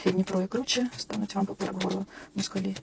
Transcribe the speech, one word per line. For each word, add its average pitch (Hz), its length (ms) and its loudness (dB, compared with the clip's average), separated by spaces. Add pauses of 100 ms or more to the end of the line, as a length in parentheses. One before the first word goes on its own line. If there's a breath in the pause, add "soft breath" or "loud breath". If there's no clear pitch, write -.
і 190 60 6
Дніпро, 185 320 4
і 185 40 0
круче 247 500 2
стануть - 380 -4
вам 196 120 2
поперек 190 360 -2
горла 190 240 0 (280 loud breath)
москалі 196 480 0